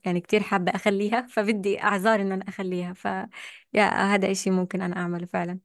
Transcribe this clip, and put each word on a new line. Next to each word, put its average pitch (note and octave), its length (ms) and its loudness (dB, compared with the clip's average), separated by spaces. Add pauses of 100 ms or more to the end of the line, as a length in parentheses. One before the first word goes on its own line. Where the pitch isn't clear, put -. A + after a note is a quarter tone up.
يعني F3+ 160 0
كتير G#3+ 220 2
حابة F#3+ 320 0
أخليها، G#3 560 0
فبدي G3+ 520 0
أعذار G#3 380 2
إنه G3 140 0
أنا F#3+ 140 -6
أخليها، F3+ 440 -4
ف-، F#3+ 360 -6 (460)
يا، G#3 100 6 (300)
هذا F#3+ 160 2
إشي F#3+ 200 0
ممكن F#3 320 0
أنا F3 140 -2
أعمله F3 300 -4
فعلًا. F3+ 380 -4